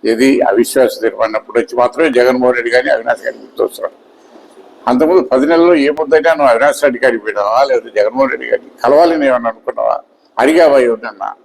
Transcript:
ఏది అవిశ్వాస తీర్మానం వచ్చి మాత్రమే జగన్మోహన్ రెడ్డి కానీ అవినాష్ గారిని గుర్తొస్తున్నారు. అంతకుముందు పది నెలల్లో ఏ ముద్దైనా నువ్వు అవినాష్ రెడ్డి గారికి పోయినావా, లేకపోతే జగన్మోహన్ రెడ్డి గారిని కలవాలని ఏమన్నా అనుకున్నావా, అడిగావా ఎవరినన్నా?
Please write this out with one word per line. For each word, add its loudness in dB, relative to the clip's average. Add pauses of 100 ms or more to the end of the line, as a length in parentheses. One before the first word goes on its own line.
ఏది 2
అవిశ్వాస 0
తీర్మానం -4 (160)
వచ్చి -4
మాత్రమే 0
జగన్మోహన్ 2
రెడ్డి -4
కానీ 0
అవినాష్ -2
గారిని -10
గుర్తొస్తున్నారు. -8 (920)
అంతకుముందు 2
పది 0
నెలల్లో 4
ఏ 0
ముద్దైనా 0
నువ్వు 2
అవినాష్ 0
రెడ్డి 0
గారికి 0
పోయినావా, 0
లేకపోతే -2
జగన్మోహన్ 0
రెడ్డి -8
గారిని -4 (140)
కలవాలని 2
ఏమన్నా 0
అనుకున్నావా, -4 (420)
అడిగావా 4
ఎవరినన్నా? -4 (100)